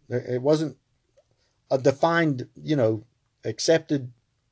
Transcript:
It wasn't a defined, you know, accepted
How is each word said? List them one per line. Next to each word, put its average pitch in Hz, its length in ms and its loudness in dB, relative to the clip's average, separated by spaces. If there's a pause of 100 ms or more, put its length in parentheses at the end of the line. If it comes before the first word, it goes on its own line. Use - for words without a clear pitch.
It 123 320 -4
wasn't 151 360 0 (920)
a 135 80 0
defined, 151 800 2
you 151 200 -4
know, 110 300 0 (400)
accepted 143 680 -2 (400)